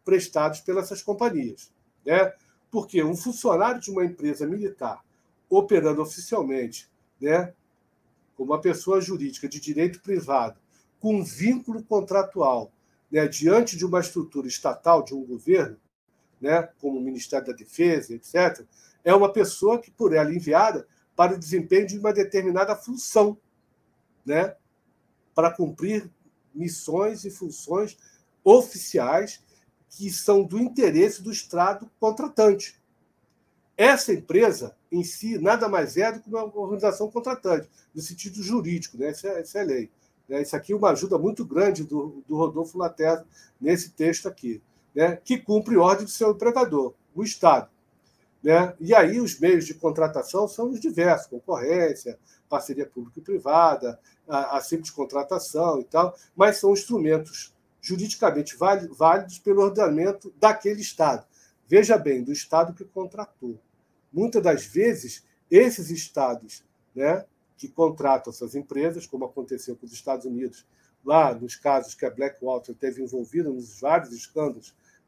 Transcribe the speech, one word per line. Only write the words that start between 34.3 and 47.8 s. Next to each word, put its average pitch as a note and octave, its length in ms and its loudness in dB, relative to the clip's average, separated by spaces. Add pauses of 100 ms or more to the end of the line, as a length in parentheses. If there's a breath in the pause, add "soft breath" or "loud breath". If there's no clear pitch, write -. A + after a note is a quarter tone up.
em F3 120 0
si, G#3 360 -8
nada G#3+ 280 2
mais E3 300 -2
é A3 140 2
do A3 100 -10
que - 80 -20
uma A3 140 -6 (120)
organização G3+ 540 -2
contratante, A3+ 580 -4 (280 soft breath)
no D#3 60 -12
sentido F#3+ 420 -14
jurídico, F3 540 -6
né? C#3 120 -6
Isso D3 160 -12
é, F#3 160 -6
isso E3 160 -10
é G#3 60 -4
lei, B2+ 260 -4 (400)
né? C#3 120 -4
Isso C#3+ 140 -6
aqui D3 160 -6
é G#3 40 -2
uma G3 160 2
ajuda F#3 260 0
muito G#3 260 -4
grande E3+ 400 0
do, D3 440 -8
do D3+ 80 -6
Rodolfo D#3+ 420 -4
Laterza E3 480 -2 (340 soft breath)
nesse F3 320 -2
texto E3 360 -2
aqui, A2+ 340 -10 (320)
né? E3 220 2
Que - 220 -4
cumpre G#3+ 400 2
ordem G3 280 4
do - 60 -12
seu A3 200 0
empregador, G#3 600 0 (220)
o F#3+ 80 -6
Estado, D#3 480 2 (720)